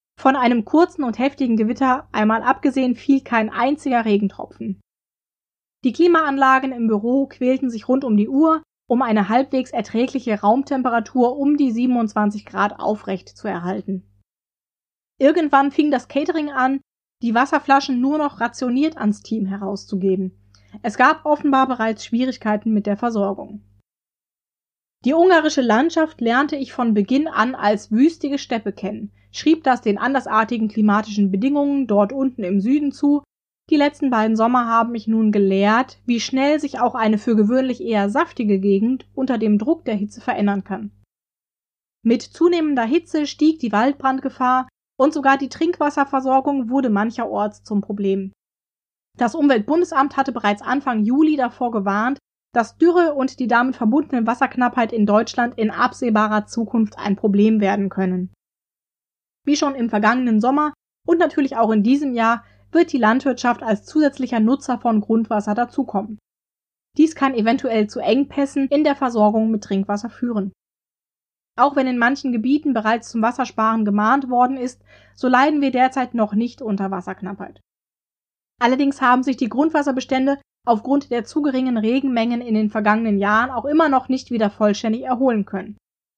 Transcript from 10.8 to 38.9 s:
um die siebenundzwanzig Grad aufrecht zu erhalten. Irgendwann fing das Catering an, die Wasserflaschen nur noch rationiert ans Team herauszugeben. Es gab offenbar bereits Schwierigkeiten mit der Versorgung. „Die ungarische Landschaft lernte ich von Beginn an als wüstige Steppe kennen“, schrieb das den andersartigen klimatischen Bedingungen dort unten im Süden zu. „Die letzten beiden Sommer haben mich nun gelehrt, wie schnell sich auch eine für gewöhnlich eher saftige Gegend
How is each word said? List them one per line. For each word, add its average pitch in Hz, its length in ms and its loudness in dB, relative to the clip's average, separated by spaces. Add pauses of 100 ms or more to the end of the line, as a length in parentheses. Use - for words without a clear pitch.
um 285 200 2
die 269 140 2
siebenundzwanzig 220 760 -2
Grad 202 340 -4
aufrecht 196 500 -6
zu - 200 -12
erhalten. 185 580 -8 (1120)
Irgendwann 285 520 2
fing 302 200 0
das 247 160 -2
Catering 302 440 -4
an, 269 280 -2 (420)
die 233 140 -2
Wasserflaschen 277 640 0
nur 277 180 0
noch 285 220 -4
rationiert 254 580 -2
ans 214 260 -2
Team 220 220 -4
herauszugeben. 190 920 -4 (460)
Es 220 140 -6
gab 302 280 2
offenbar 294 420 2
bereits 226 380 -4
Schwierigkeiten 226 680 -2
mit 208 120 0
der 208 100 -2
Versorgung. 202 680 -4 (1400)
„Die 254 100 2
ungarische 320 480 4
Landschaft 311 600 0
lernte 254 340 0
ich 269 160 -8
von 233 220 0
Beginn 254 340 2
an 254 280 -2
als 214 360 -2
wüstige 285 460 0
Steppe 220 340 -6
kennen“, 208 400 -10 (220)
schrieb 320 300 0
das 247 180 0
den 202 160 0
andersartigen 220 720 -2
klimatischen 208 640 0
Bedingungen 277 560 0
dort 208 260 2
unten 262 300 -4
im 190 180 0
Süden 277 320 0
zu. 285 280 0 (480)
„Die 311 60 2
letzten 294 340 0
beiden 220 280 2
Sommer 240 280 2
haben 233 280 0
mich 220 140 -8
nun 220 260 2
gelehrt, 202 720 2
wie 233 160 0
schnell 285 380 0
sich 277 200 -6
auch 247 160 0
eine 220 220 0
für 220 180 0
gewöhnlich 247 480 0
eher 208 260 0
saftige 214 500 -2
Gegend 202 540 0